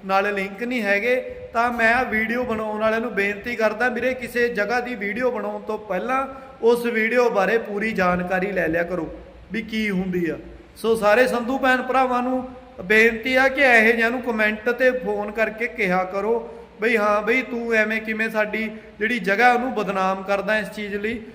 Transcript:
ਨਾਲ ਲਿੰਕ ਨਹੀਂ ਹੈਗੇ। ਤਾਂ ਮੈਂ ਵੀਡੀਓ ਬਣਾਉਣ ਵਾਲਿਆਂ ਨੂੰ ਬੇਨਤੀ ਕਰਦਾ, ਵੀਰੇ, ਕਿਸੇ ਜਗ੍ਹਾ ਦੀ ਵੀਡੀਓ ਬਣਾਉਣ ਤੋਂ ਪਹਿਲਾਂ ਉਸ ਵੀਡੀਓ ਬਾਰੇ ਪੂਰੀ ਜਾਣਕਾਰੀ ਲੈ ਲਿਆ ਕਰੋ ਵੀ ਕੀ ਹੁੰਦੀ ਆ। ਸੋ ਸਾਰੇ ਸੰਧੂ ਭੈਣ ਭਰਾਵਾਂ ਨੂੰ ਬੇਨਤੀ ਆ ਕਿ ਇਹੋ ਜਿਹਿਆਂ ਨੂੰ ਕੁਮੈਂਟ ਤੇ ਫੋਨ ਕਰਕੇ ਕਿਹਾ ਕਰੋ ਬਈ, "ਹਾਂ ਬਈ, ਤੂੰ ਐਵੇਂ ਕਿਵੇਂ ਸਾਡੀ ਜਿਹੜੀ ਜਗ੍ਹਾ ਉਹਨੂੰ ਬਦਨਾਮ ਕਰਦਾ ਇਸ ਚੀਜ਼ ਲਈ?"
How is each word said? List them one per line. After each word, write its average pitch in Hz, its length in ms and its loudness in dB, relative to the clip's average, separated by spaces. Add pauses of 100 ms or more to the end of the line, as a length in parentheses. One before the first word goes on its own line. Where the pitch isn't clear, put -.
ਨਾਲ 196 300 2
ਲਿੰਕ 196 280 -4
ਨਹੀਂ 240 200 -2
ਹੈਗੇ। 214 680 0
ਤਾਂ 240 200 0
ਮੈਂ 233 320 2
ਵੀਡੀਓ 220 400 -2
ਬਣਾਉਣ 214 360 -4
ਵਾਲਿਆਂ 220 200 2
ਨੂੰ 226 140 -6
ਬੇਨਤੀ 202 420 -2
ਕਰਦਾ, 220 320 2
ਵੀਰੇ, 240 260 0
ਕਿਸੇ 240 340 0
ਜਗ੍ਹਾ 208 320 0
ਦੀ 247 140 -6
ਵੀਡੀਓ 208 360 -2
ਬਣਾਉਣ 208 320 -6
ਤੋਂ 214 160 -6
ਪਹਿਲਾਂ 233 480 -2 (360)
ਉਸ 233 220 4
ਵੀਡੀਓ 233 460 2
ਬਾਰੇ 196 280 2
ਪੂਰੀ 214 340 -2
ਜਾਣਕਾਰੀ 180 600 0
ਲੈ 170 160 0
ਲਿਆ 170 140 0
ਕਰੋ 170 320 -4 (380)
ਵੀ 226 100 -4
ਕੀ 220 280 -2
ਹੁੰਦੀ 180 400 -2
ਆ। 143 60 -6 (400)
ਸੋ 226 200 2
ਸਾਰੇ 208 300 4
ਸੰਧੂ 240 320 -2
ਭੈਣ 254 240 2
ਭਰਾਵਾਂ 254 400 0
ਨੂੰ 254 260 -4 (360)
ਬੇਨਤੀ 226 500 4
ਆ 262 140 6
ਕਿ 269 120 0
ਇਹੋ 233 320 6
ਜਿਹਿਆਂ 233 180 2
ਨੂੰ 247 120 -4
ਕੁਮੈਂਟ 220 480 0
ਤੇ 254 200 4
ਫੋਨ 208 400 -4
ਕਰਕੇ 220 360 -2
ਕਿਹਾ 185 380 0
ਕਰੋ 208 500 -2 (260)
ਬਈ, 226 160 2
"ਹਾਂ 208 260 2
ਬਈ, 240 200 2
ਤੂੰ 233 320 -4
ਐਵੇਂ 220 280 2
ਕਿਵੇਂ 220 280 -4
ਸਾਡੀ 214 400 -2 (280)
ਜਿਹੜੀ 226 200 0
ਜਗ੍ਹਾ 202 340 4
ਉਹਨੂੰ 240 220 0
ਬਦਨਾਮ 190 480 -2
ਕਰਦਾ 202 360 0
ਇਸ 196 100 -4
ਚੀਜ਼ 208 280 -8
ਲਈ?" 214 260 -4 (120)